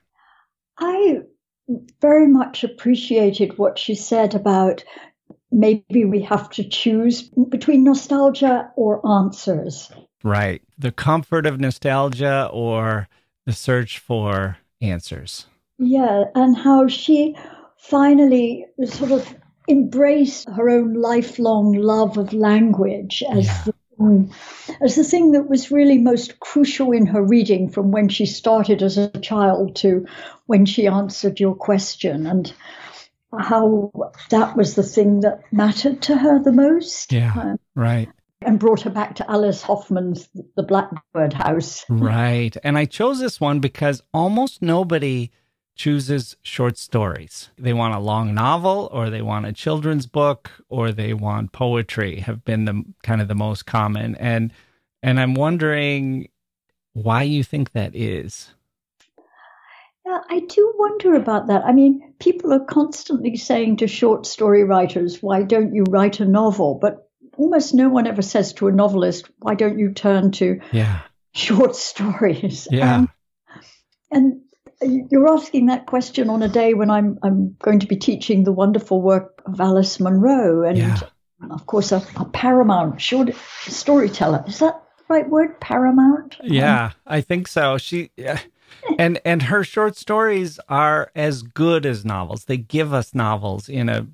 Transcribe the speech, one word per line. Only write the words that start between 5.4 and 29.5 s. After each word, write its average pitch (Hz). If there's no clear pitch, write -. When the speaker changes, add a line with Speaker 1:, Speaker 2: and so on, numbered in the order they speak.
Speaker 1:
maybe 214
we 196
have 202
to 208
choose 233
between 262
nostalgia 269
or 214
answers. 196
Speaker 2:
Right. 101
The 127
comfort 156
of 135
nostalgia 135
or 110
the 120
search 123
for 101
answers. 87
Speaker 1:
Yeah, 247
and 254
how 269
she 294
finally 277
sort 262
of 262
embraced 277
her 226
own 240
lifelong 233
love 214
of 208
language 208
as 208
Speaker 2:
Yeah. 92
Speaker 1:
the 214
thing, 202
as 254
the 302
thing 330
that 285
was 269
really 285
most 240
crucial 285
in 226
her 202
reading, 196
from 196
when 208
she 208
started 214
as 196
a 202
child 196